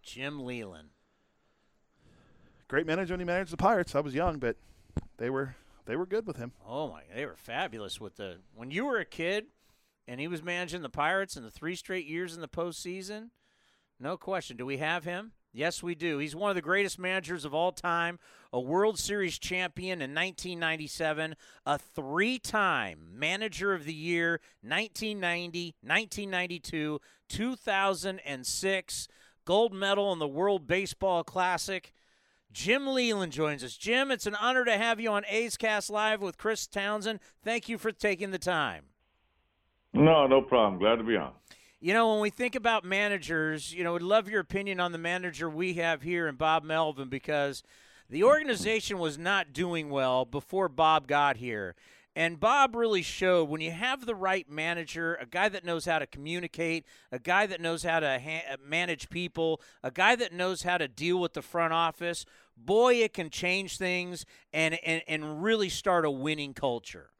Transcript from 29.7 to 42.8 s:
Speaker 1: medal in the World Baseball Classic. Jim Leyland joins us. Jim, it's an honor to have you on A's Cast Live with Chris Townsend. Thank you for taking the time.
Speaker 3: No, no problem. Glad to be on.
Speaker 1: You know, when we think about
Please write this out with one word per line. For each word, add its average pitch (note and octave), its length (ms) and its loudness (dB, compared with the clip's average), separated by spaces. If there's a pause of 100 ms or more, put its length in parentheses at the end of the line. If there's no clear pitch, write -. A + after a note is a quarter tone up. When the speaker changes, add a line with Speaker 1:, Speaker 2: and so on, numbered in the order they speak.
Speaker 1:
medal G3 400 2
in E3+ 60 -2
the D3+ 100 0
World E3+ 380 2
Baseball F3+ 580 0
Classic. F#3 680 -2 (580)
Jim B3 340 0
Leyland A3+ 460 0
joins C#3+ 320 0
us. A#2+ 120 -10
Jim, B3+ 340 0
it's A#3+ 160 -2
an G#3 100 -2
honor B3 300 4
to A3 100 4
have A3+ 240 2
you A3+ 100 0
on G3+ 180 0
A's A3 280 0
Cast G#3+ 320 0
Live G#3+ 320 2
with F#3 180 -4
Chris - 280 -2
Townsend. G3+ 540 -2 (220)
Thank A3+ 280 -2
you A3+ 80 -2
for A3 120 0
taking G3 420 0
the F#3 60 -4
time. C3 460 -2 (1120)
Speaker 3:
No, D3+ 320 8
no C3 160 8
problem. G#2+ 360 4
Glad G#2+ 180 6
to A2+ 80 -4
be A2+ 120 2
on. C#2+ 160 -2 (480)
Speaker 1:
You F3 120 0
know, A3+ 180 6
when G#3+ 100 2
we G#3 100 2
think B3 260 -4
about A3 280 2